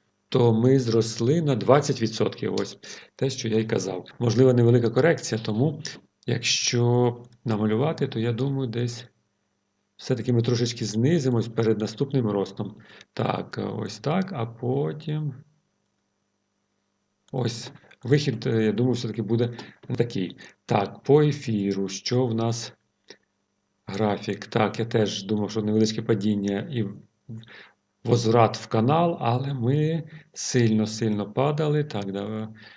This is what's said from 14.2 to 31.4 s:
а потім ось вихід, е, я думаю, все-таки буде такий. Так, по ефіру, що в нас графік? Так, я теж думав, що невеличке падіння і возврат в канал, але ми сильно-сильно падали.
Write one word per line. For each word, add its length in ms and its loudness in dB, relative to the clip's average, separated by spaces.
а 100 -4
потім 880 -4
ось 400 -4
вихід, 440 0
е, 160 2
я 80 2
думаю, 220 2
все-таки 280 -6
буде 320 0
такий. 400 -2
Так, 380 -2
по 180 6
ефіру, 640 -2
що 380 -2
в 100 -2
нас 380 -2
графік? 600 -4
Так, 340 0
я 60 -2
теж 380 0
думав, 280 -2
що 100 -2
невеличке 400 2
падіння 680 0
і 140 -2
возврат 540 4
в 100 -14
канал, 520 2
але 340 -2
ми 500 0
сильно-сильно 960 0
падали. 520 0